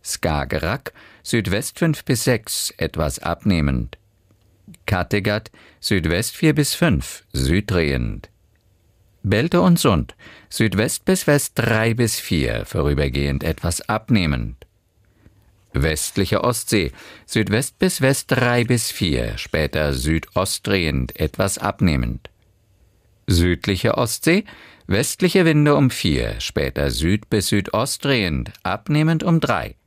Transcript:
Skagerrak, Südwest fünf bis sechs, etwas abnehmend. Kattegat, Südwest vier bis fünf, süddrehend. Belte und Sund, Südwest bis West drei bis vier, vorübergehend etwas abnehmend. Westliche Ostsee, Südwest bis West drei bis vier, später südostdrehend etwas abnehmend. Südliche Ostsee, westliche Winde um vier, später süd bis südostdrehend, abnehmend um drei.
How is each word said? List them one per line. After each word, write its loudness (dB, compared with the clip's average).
Skagerrak, -4
Südwest -2
fünf 0
bis -2
sechs, -2
etwas -2
abnehmend. 0
Kattegat, 0
Südwest 0
vier 2
bis 0
fünf, -2
süddrehend. 0
Belte 2
und 6
Sund, 2
Südwest 0
bis 2
West 2
drei 2
bis 0
vier, -2
vorübergehend 0
etwas -4
abnehmend. 0
Westliche 0
Ostsee, 0
Südwest 0
bis 0
West 0
drei 2
bis 0
vier, -2
später -2
südostdrehend -2
etwas -2
abnehmend. -2
Südliche 0
Ostsee, 0
westliche 2
Winde 4
um 4
vier, -2
später -2
süd -2
bis 0
südostdrehend, -2
abnehmend 0
um 2
drei. -2